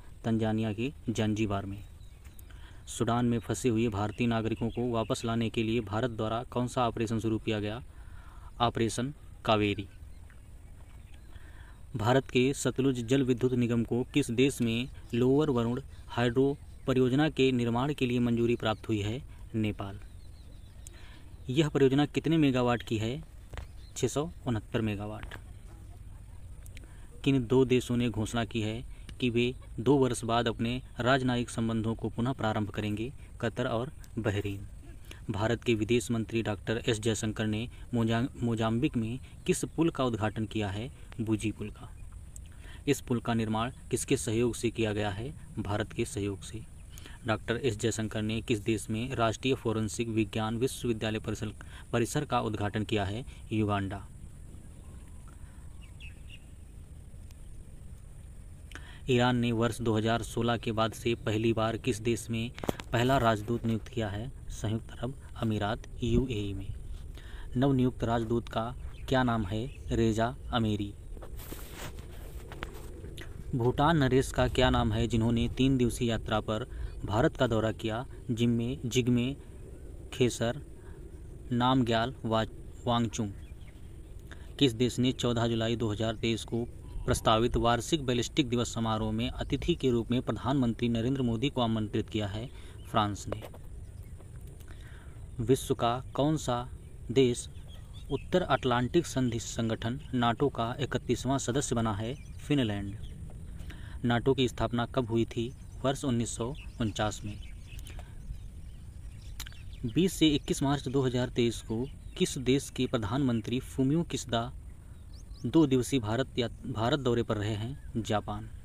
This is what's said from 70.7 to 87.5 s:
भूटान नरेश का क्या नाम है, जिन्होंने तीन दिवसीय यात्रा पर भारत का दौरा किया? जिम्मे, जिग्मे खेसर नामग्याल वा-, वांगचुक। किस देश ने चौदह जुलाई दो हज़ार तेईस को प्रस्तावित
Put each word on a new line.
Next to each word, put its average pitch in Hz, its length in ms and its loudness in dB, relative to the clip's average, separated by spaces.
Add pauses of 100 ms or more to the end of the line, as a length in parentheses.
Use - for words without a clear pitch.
भूटान 143 440 4
नरेश 131 340 4
का 127 160 4
क्या 127 220 6
नाम 120 220 4
है, 113 160 2
जिन्होंने 117 400 4
तीन 131 280 4
दिवसीय 120 320 2
यात्रा 110 320 2
पर - 460 -4 (180)
भारत 117 320 4
का 131 100 6
दौरा 110 260 4
किया? 113 340 -2 (240)
जिम्मे, 117 560 2
जिग्मे 123 500 4 (760)
खेसर 123 500 2 (920)
नामग्याल 120 640 4 (100)
वा-, - 640 0
वांगचुक। 117 420 2 (1300)
किस 135 140 6
देश 117 260 2
ने 123 140 4
चौदह 120 340 2
जुलाई 113 300 2
दो 110 160 0
हज़ार 110 220 0
तेईस 113 300 0
को 117 200 -2 (400)
प्रस्तावित 120 520 4